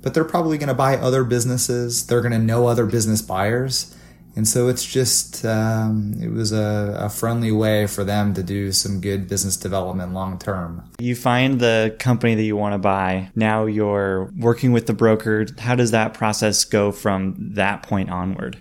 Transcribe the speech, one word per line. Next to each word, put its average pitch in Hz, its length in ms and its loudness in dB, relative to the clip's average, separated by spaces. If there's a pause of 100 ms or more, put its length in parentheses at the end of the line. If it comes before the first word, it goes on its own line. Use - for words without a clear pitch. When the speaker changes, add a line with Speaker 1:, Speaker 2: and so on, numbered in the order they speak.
Speaker 1:
but 131 120 -4
they're 160 120 2
probably 160 340 0
gonna 139 160 -2
buy 135 220 2
other 127 280 2
businesses. 120 800 0
They're 120 160 2
gonna 117 160 0
know 113 280 4
other 120 200 2
business 110 360 0
buyers. 117 720 -2 (420)
And 107 120 0
so 123 180 2
it's 123 180 0
just, - 640 -2
um, 110 760 0
it 113 80 -4
was 110 240 -2
a, 104 480 -2
a 104 80 -4
friendly 117 440 -2
way 107 340 2
for 101 160 -4
them 101 320 0
to 95 80 -4
do 98 300 -4
some 98 280 -2
good 98 280 -4
business 95 280 -2
development 92 560 -4
long 92 280 -6
term. 87 420 -6 (160)
Speaker 2:
You 123 160 -2
find 127 460 2
the 110 400 4
company 120 340 2
that 107 80 0
you 107 140 0
wanna 104 240 0
buy. 95 560 0
Now 110 280 2
you're 101 720 0
working 117 360 2
with 117 160 2
the 117 40 2
broker. 110 540 2 (120)
How 123 180 0
does 120 160 2
that 110 200 2
process 107 520 0
go 104 280 2
from 95 440 0 (180)
that 98 300 0
point 95 260 -2
onward? 92 500 -6